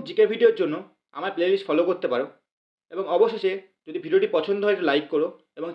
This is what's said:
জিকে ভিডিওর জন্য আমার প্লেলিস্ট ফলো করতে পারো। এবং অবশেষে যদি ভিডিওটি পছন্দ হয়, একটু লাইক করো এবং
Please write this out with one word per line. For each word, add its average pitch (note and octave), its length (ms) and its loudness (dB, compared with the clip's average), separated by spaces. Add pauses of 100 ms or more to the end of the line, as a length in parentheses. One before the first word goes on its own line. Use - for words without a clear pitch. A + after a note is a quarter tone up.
জিকে F3 240 2
ভিডিওর A3+ 300 4
জন্য D#3+ 200 -2 (360)
আমার F3 240 -8
প্লেলিস্ট F#3 320 2
ফলো D#3 220 2
করতে F3+ 180 -2
পারো। B2 180 -2 (680)
এবং F#3 140 -6
অবশেষে G3 440 2 (360)
যদি D#3+ 120 -6
ভিডিওটি F3+ 360 2
পছন্দ F#3+ 300 0
হয়, G#3 100 2
একটু F3+ 100 -4
লাইক D3 280 2
করো D#3+ 140 0 (280)
এবং D#3+ 200 -10